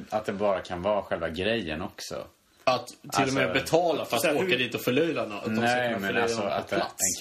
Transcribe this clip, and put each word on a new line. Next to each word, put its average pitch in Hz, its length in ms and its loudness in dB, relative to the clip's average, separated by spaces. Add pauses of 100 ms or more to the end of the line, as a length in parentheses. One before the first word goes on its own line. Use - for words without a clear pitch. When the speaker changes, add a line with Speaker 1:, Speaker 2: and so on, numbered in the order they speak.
Speaker 1:
att 107 160 -2
det 107 80 -4
bara 98 280 2
kan 87 200 -6
vara 101 200 2
själva 85 280 -4
grejen 90 520 -2
också. - 460 -10 (360)
Speaker 2:
Att 123 240 2
till - 400 -2
och 131 60 0
med - 160 2
Speaker 1:
Alltså 180 40 -2 (100)
Speaker 2:
betala 160 420 2
för - 100 -2
att 117 60 2
Speaker 3:
Så 175 60 4
här, 147 80 4
Speaker 2:
åka 127 100 2
Speaker 3:
hur - 120 2
Speaker 2:
dit 120 180 -2
och 107 60 -2
förlöjla 131 440 2
någon. 104 120 -8
Att - 80 -6
de 110 100 -2
ska 113 100 2
Speaker 1:
Nej, 123 220 2
Speaker 2:
kunna 107 120 -2
Speaker 1:
men 98 80 -2
Speaker 2:
förlöjliga 120 160 2
Speaker 1:
alltså 117 160 0
Speaker 2:
någon 101 100 0
på - 60 0
Speaker 1:
att - 140 -2
Speaker 2:
plats. 95 260 -2 (260)